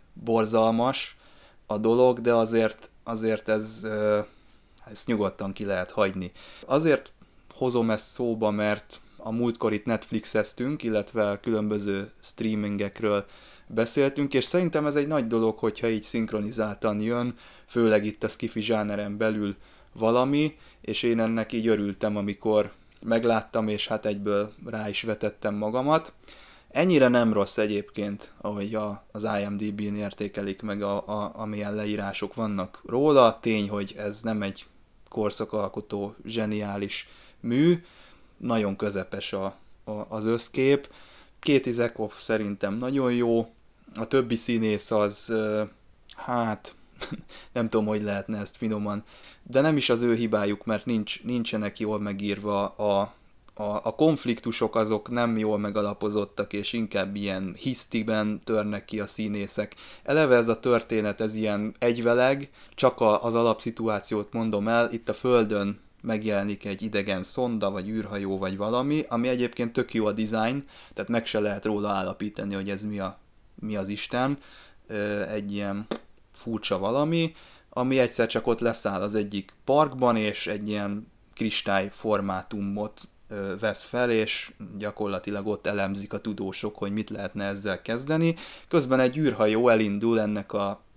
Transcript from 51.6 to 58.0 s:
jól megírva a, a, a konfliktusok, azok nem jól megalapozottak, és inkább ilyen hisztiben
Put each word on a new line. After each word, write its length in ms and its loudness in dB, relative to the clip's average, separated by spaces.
jól 200 -2
megírva 680 -2
a, 320 2
a, 100 -8
a 320 -2
konfliktusok, 800 2
azok 340 0
nem 280 0
jól 200 0
megalapozottak, 960 -2
és 200 -4
inkább 420 -2
ilyen 440 -4
hisztiben 840 -2